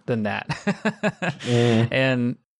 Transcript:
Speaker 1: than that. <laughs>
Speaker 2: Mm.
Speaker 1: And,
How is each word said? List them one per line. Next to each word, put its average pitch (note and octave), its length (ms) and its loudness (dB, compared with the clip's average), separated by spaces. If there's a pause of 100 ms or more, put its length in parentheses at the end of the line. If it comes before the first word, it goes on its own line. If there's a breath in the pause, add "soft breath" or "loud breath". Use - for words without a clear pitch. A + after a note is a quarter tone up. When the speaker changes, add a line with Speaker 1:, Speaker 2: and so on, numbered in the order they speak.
Speaker 1:
than A#2 180 -2
that. G#2 260 -4
<laughs> - 920 -4
Speaker 2:
Mm. A#2+ 480 4
Speaker 1:
And, B2+ 460 0 (220)